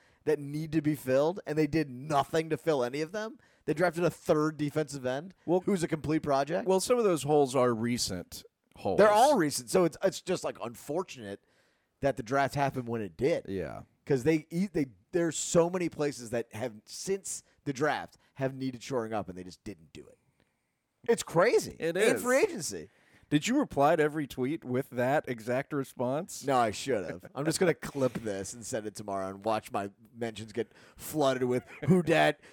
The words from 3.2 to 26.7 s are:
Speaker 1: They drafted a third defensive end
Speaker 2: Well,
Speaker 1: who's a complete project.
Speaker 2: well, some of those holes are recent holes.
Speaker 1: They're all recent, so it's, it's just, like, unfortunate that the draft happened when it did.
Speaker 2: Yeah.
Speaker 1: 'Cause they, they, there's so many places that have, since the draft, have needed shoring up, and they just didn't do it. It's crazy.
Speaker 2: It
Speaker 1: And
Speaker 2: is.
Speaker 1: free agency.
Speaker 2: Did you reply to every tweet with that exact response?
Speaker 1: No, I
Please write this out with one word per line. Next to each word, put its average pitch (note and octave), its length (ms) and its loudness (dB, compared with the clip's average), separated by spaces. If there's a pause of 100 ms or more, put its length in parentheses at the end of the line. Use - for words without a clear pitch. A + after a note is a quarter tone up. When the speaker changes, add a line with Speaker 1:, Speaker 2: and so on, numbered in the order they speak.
Speaker 1:
They D3 100 0
drafted F3 300 2
a D#3+ 60 6
third D#3 460 0
defensive C#3+ 480 -4
end C#3+ 300 -4 (100)
Speaker 2:
Well, F3+ 220 2
Speaker 1:
who's F#3+ 160 2
a E3 60 -2
complete D3+ 340 -2
project. D3 460 0
Speaker 2:
well, F#3+ 100 4
some B3 200 2
of A3+ 60 2
those D#3+ 200 2
holes C#3+ 320 4
are B2 180 4
recent A2 680 -4 (320)
holes. - 220 -2
Speaker 1:
They're G#3 120 8
all B3 260 6
recent, C#3 340 0
so F#3 140 4
it's, E3 200 0
it's F3+ 160 0
just, F3+ 240 -4
like, B2+ 180 -4
unfortunate A#2+ 800 -8 (600)
that C#3 160 2
the B2+ 60 -8
draft C3+ 320 0
happened C#3 320 -2
when A#2 140 -4
it F2+ 160 -8
did. D3 320 0
Speaker 2:
Yeah. D#2+ 320 -6 (240)
Speaker 1:
'Cause C3+ 180 0
they, D#3 240 2 (260)
they, D3 140 0 (240)
there's E3+ 260 0
so E3+ 320 2
many F3 200 -2
places B2 420 -6
that A#2 220 -2
have, A2 200 -6 (120)
since - 580 -8 (220)
the C#3+ 80 -4
draft, A#2+ 460 -2 (160)
have C3+ 200 -2
needed C3 300 -8
shoring A2+ 280 -4
up, G2+ 160 -4
and F2+ 80 -12
they F2+ 60 -12
just F2 220 -16
didn't D#2+ 280 -14
do D2+ 140 -18
it. - 100 -20 (920)
It's - 160 2
crazy. - 560 2
Speaker 2:
It E3 160 -2
Speaker 1:
And A#3 200 4
Speaker 2:
is. G3 60 -4
Speaker 1:
free B3+ 200 4
agency. C#3+ 460 -4 (400)
Speaker 2:
Did D3+ 200 0
you C4 100 2
reply D#3+ 380 2
to D#3 60 4
every D3 260 -2
tweet C3 360 -4
with B2 260 -2
that B2+ 380 0
exact B2 440 -4
response? C3+ 760 -6
Speaker 1:
No, C#3 120 2
I A#2 120 4